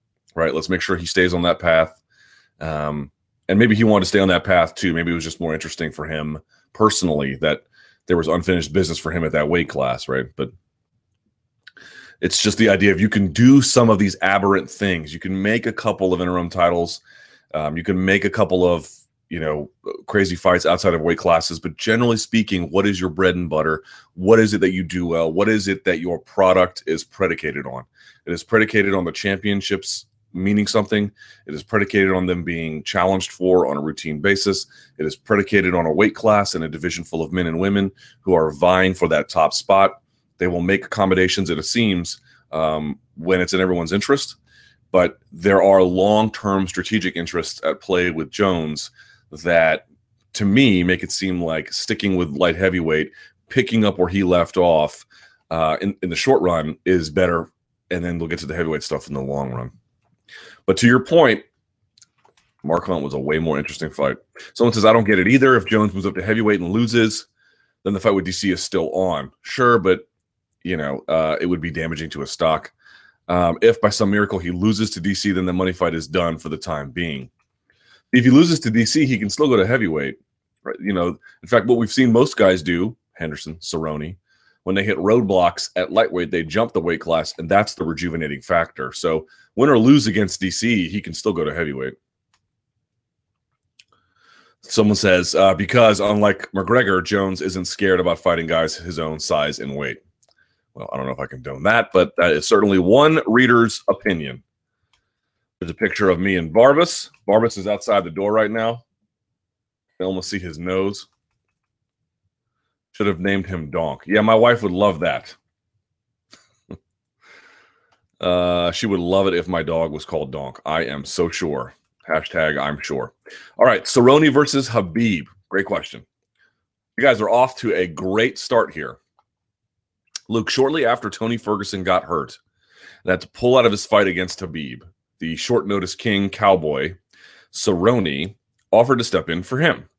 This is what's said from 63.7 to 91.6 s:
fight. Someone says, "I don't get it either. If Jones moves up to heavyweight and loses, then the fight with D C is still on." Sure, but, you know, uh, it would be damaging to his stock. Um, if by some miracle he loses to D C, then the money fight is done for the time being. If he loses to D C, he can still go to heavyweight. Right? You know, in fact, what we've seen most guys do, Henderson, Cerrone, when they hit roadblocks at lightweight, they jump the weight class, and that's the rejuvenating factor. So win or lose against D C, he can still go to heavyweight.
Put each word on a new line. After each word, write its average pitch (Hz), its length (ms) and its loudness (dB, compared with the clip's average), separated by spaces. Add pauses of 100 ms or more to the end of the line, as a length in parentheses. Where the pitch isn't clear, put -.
fight. 69 260 -2 (380)
Someone 117 180 2
says, 107 140 2
"I 110 80 8
don't 113 100 4
get 101 160 2
it 92 80 4
either. 131 300 6
If 95 80 -2
Jones 107 280 2
moves 95 120 -4
up 98 100 -4
to 90 80 -6
heavyweight 107 380 0
and 87 100 -4
loses, 113 560 0 (560)
then 98 80 -4
the 101 80 -4
fight 107 120 2
with 98 120 2
D 92 80 -8
C 95 200 -2
is 85 120 -4
still 85 300 -2
on." 82 360 -2 (120)
Sure, 120 360 2
but, 92 300 0 (560)
you 87 140 -4
know, 71 320 -6
uh, 78 320 0
it 87 60 -4
would 87 120 -2
be 80 100 -8
damaging 80 420 -8
to 73 100 -12
his 67 100 -10
stock. 80 400 -2 (560)
Um, 87 340 0
if 113 200 4
by 104 80 4
some 101 200 0
miracle 104 300 0
he 85 120 -8
loses 101 400 0
to 87 100 -10
D 98 120 -2
C, 101 200 -2
then 92 120 -2
the 90 60 -2
money 92 220 -2
fight 85 200 -2
is 80 140 -6
done 85 300 -2
for 80 100 -14
the 78 100 -8
time 73 340 -8
being. 71 380 -8 (840)
If 123 100 6
he 127 80 6
loses 160 300 6
to 113 100 -4
D 113 140 2
C, 156 200 0
he 127 140 0
can 101 100 -4
still 147 200 0
go 120 80 4
to 95 100 2
heavyweight. 82 500 -2 (460)
Right? - 160 -10
You 98 140 -4
know, 87 160 0
in - 400 -14
fact, 113 180 2
what 123 100 4
we've 113 140 -2
seen 123 220 4
most - 240 2
guys 92 260 4
do, 87 320 -2 (160)
Henderson, 80 440 -12
Cerrone, 80 600 -8 (480)
when 92 140 -2
they 98 80 0
hit 107 120 -2
roadblocks 95 800 0
at 90 160 -4
lightweight, 90 400 0
they 85 120 -2
jump 104 280 -2
the 95 80 -2
weight 82 220 -4
class, 80 360 -2
and 82 120 -8
that's 101 260 0
the - 80 -8
rejuvenating 78 580 -6
factor. 82 520 -4
So 80 340 -4 (280)
win 135 140 4
or 127 80 6
lose 120 300 6
against 101 320 -2
D 95 100 -2
C, 107 380 -2
he 92 140 -6
can 85 120 -12
still 104 200 -2
go 82 100 -4
to 73 100 -6
heavyweight. 69 420 -6 (2750)